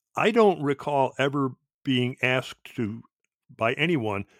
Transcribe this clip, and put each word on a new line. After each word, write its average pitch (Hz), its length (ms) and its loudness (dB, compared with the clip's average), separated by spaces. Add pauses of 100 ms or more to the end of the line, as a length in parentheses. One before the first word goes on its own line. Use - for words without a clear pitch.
(160)
I 165 140 2
don't 214 320 4
recall 139 560 0
ever 135 340 0 (320)
being 123 380 0
asked - 540 -4
to, 113 260 -6 (520)
by 113 200 0
anyone, 110 500 -4 (160)